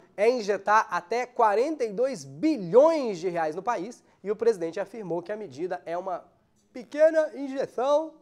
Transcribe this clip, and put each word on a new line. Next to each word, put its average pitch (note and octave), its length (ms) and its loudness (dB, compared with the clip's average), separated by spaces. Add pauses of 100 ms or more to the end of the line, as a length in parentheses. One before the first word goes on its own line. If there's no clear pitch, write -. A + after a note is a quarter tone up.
(160)
é G#3+ 140 4
injetar G#3 600 2
até A3+ 360 -4
quarenta A#3+ 580 2
e G#3+ 80 -4
dois A3+ 300 -2
bilhões A3 960 4
de F3+ 100 -4
reais E3 280 -4
no F#3 60 -8
país A3 420 -6 (180)
e F#3+ 80 -6
o G#3+ 60 -4
presidente G3 420 0
afirmou F3+ 420 -6
que F#3 120 -8
a G#3+ 40 -8
medida F3+ 480 -8
é E3+ 140 -6
uma F3+ 260 -8 (480)
pequena D#4 600 2
injeção C#4 880 -2